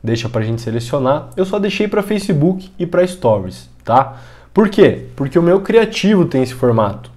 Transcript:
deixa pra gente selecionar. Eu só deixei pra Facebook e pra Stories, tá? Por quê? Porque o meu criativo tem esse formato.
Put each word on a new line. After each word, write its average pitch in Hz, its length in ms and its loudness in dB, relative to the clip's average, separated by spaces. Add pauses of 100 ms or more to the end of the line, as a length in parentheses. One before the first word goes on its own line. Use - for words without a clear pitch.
deixa 117 260 -2
pra 113 140 -2
gente 113 180 -4
selecionar. 127 760 -2
Eu 190 80 0
só 196 140 -4
deixei 208 300 -2
pra 202 140 -2
Facebook 185 760 -2
e 175 80 -4
pra 180 200 2
Stories, 104 640 -4 (160)
tá? 123 340 0 (340)
Por 202 160 4
quê? 165 380 4 (100)
Porque 143 220 -2
o 165 40 2
meu 175 180 4
criativo 214 640 2
tem 131 180 0
esse 123 120 -4
formato. 113 640 0